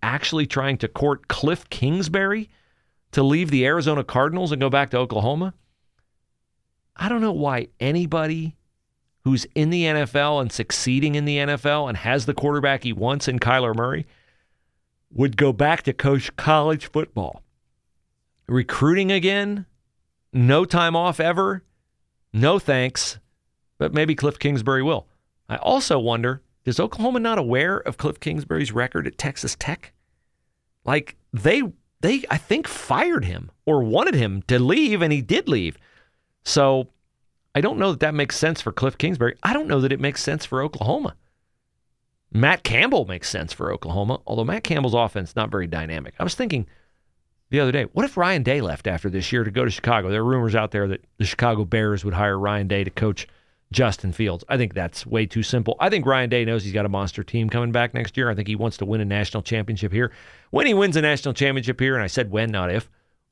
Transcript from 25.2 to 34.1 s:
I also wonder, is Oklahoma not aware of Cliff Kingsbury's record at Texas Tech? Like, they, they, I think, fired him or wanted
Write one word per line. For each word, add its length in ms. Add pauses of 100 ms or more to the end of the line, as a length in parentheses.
I 80
also 420
wonder, 440 (220)
is 160
Oklahoma 400
not 180
aware 400
of 180
Cliff 240
Kingsbury's 520
record 340
at 120
Texas 400
Tech? 340 (920)
Like, 320 (160)
they, 300 (380)
they, 300
I 60
think, 320
fired 560
him 260 (160)
or 160
wanted 320